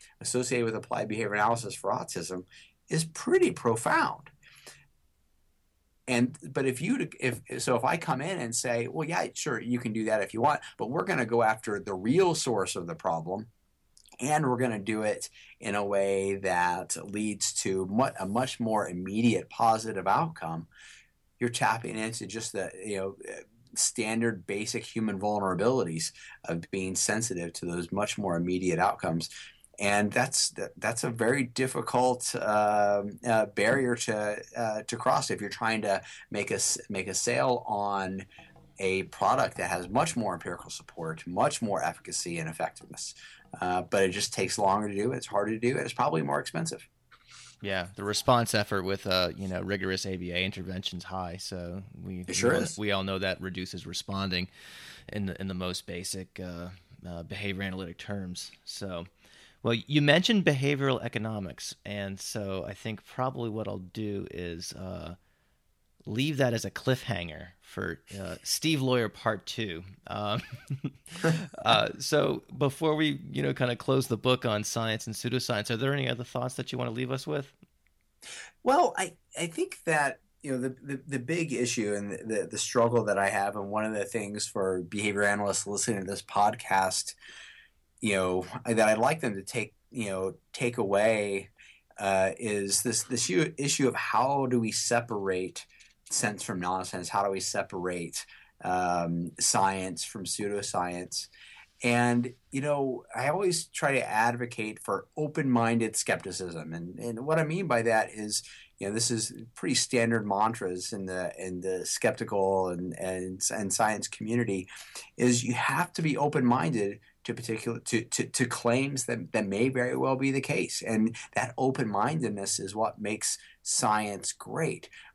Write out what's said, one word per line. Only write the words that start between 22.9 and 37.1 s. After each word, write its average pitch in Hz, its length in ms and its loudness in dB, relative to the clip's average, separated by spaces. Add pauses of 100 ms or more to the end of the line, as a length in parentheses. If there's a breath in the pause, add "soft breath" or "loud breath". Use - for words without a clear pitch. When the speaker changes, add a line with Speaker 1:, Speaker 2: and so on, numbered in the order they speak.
Speaker 1:
know, 95 200 -4 (120)
uh, - 120 -10 (340)
standard 113 720 0
basic 107 380 -4
human 107 360 -2
vulnerabilities 98 920 2 (340 loud breath)
of 85 240 -4
being 95 240 -2
sensitive 90 580 -2
to - 140 -6
those 87 260 -4
much 101 240 0
more 92 200 0
immediate 87 420 2
outcomes. 87 500 2 (500 loud breath)
And 104 320 4
that's, 123 400 2
that, - 280 -6
that's 113 260 -2
a 139 60 2
very 120 340 2
difficult, 123 920 0
um, 104 880 4
uh, 110 180 6 (100)
barrier 123 420 4
to, 104 460 -2 (140)
uh, 110 280 -2
to - 120 -6
cross 131 340 2
if 92 120 -2
you're 101 80 -6
trying 113 320 0
to 98 180 2 (300 loud breath)
make 101 200 -2
a 107 40 0
s-, - 240 0 (100)
make 101 200 -4
a 92 60 -4